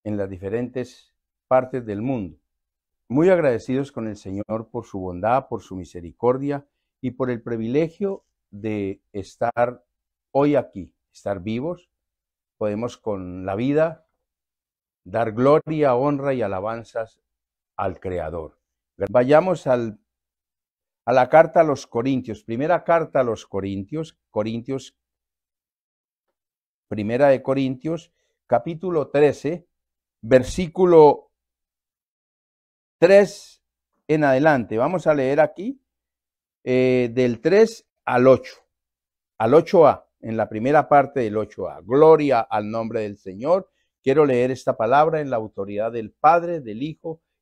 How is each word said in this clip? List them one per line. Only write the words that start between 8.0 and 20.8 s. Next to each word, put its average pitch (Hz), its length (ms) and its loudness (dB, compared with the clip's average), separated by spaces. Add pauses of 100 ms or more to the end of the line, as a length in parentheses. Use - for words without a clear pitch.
de 101 640 -8
estar 120 720 -6 (460)
hoy 143 240 2
aquí, 101 400 -6 (180)
estar 101 280 -8
vivos. 123 500 -8 (680)
Podemos 107 400 -6
con 92 480 -10
la 98 80 -6
vida 147 540 -2 (960)
dar 110 280 -4
gloria, 143 640 2
honra 139 400 -2
y 123 80 -4
alabanzas 110 800 -8 (540)
al 95 240 -6
Creador. 82 580 -10 (540)
Vayamos 151 560 2
al, 117 320 -2 (1080)